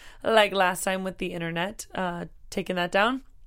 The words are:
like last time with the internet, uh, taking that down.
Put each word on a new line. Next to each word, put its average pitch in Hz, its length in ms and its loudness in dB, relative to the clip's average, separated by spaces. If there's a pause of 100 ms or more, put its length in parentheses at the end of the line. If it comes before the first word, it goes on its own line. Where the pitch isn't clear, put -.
(220)
like 220 320 6
last 185 300 2
time 190 180 -2
with 190 160 -6
the 180 140 -4
internet, 170 640 -4
uh, 175 320 -4 (240)
taking 190 260 -4
that 175 160 0
down. 233 300 2 (240)